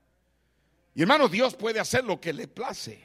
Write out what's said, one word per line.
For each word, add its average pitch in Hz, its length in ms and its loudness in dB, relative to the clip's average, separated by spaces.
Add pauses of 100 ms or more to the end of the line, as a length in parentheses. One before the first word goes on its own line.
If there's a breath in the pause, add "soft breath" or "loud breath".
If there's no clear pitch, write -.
(960)
Y 139 80 0
hermanos, 254 280 6
Dios 226 240 2
puede 220 240 -4
hacer 240 260 0
lo 180 140 -4
que 165 140 -6
le 147 160 -8
place. 196 560 -10